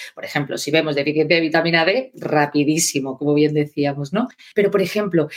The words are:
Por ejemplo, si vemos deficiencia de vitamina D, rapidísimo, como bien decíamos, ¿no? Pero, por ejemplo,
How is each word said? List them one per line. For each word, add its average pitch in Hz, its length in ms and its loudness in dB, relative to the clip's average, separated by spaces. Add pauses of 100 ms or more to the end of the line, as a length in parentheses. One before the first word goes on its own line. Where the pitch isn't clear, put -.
(160)
Por - 80 -14
ejemplo, 147 340 -4
si 143 140 -4
vemos 156 240 2
deficiencia 151 400 2
de 170 60 2
vitamina 165 420 2
D, 233 320 0
rapidísimo, 147 1000 0
como 147 180 0
bien 147 200 4
decíamos, 143 580 -2
¿no? 220 140 0 (260)
Pero, 196 200 2
por 196 100 2
ejemplo, 180 540 -2